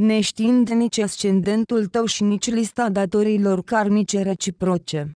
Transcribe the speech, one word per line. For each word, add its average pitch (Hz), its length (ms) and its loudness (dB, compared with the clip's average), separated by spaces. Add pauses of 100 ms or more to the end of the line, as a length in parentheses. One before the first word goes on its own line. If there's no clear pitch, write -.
neștiind 220 680 2
nici 233 300 0
ascendentul 208 880 0
tău 226 180 -2
și - 180 -2
nici 208 280 0
lista 233 380 -2
datoriilor 202 720 0
karmice 208 600 0
reciproce. 180 960 -4